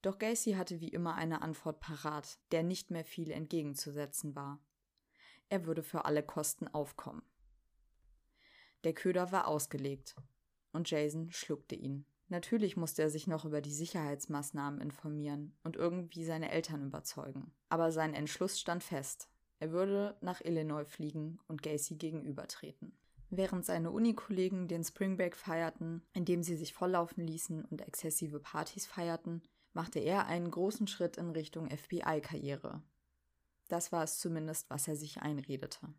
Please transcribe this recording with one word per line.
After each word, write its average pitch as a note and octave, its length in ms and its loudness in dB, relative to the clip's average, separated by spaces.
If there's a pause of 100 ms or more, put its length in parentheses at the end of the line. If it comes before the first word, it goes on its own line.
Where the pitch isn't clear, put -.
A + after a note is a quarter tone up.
Doch G3 160 0
Gacy A3+ 340 4
hatte F3+ 260 0
wie E3 100 -4
immer E3+ 260 2
eine E3 260 2
Antwort D#3 380 -2
parat, D3+ 580 -4 (140)
der E3 100 6
nicht F3+ 300 0
mehr E3 120 -2
viel D#3+ 280 -4
entgegenzusetzen D3 1040 -2
war. C#3+ 280 -6 (880)
Er F#3 160 2
würde D#3+ 160 2
für D#3 240 -2
alle D3+ 160 6
Kosten - 460 0
aufkommen. - 560 -4 (1600)
Der E3 100 4
Köder F3+ 380 4
war F#3+ 160 4
ausgelegt C#3 680 0 (560)
und E3 180 0
Jason D#3+ 420 2
schluckte - 440 -4
ihn. C#3 320 -4 (220)
Natürlich F#3+ 480 2
musste D#3+ 260 2
er D#3 80 6
sich D#3 160 -2
noch D#3+ 180 0
über D3+ 160 0
die D3 120 -6
Sicherheitsmaßnahmen C#3+ 1080 -2
informieren D3 840 -4
und E3 120 -4
irgendwie E3+ 500 0
seine D#3+ 240 0
Eltern D#3 340 0
überzeugen. C#3 680 -6 (160)
Aber E3 220 6
sein D#3+ 240 2
Entschluss D3+ 440 0
stand F3 240 -2
fest. - 460 -6 (300)
Er D#3 120 -2
würde G3 500 2
nach F3+ 200 -2
Illinois D#3 440 0
fliegen D3+ 520 -4 (100)
und D3+ 140 -6
Gacy D3+ 360 -2
gegenübertreten. D3+ 1000 -6 (320)
Während F#3 360 2
seine E3 260 2
Unikollegen F#3+ 760 4
den E3+ 160 0
Spring F#3+ 320 2
Break F3 200 2
feierten, E3 680 0 (120)
indem F3 280 4
sie E3+ 160 2
sich D#3 160 -4
volllaufen F3 500 2
ließen D#3+ 400 -2
und - 180 -6
exzessive D3+ 580 -2
Partys - 480 -4
feierten, E3+ 560 -2 (300)
machte E3+ 260 -2
er F#3 280 4
einen F3 240 0
großen G3 360 2
Schritt E3+ 300 0
in E3+ 140 -2
Richtung D#3 360 -4
F-B-I-Karriere. D3+ 1120 -2 (840)
Das E3+ 240 -2
war E3+ 120 2
es - 160 -2
zumindest, D#3+ 500 -2
was C3+ 180 -2
er D#3 80 0
sich D3+ 260 -6
einredete. C#3+ 760 -4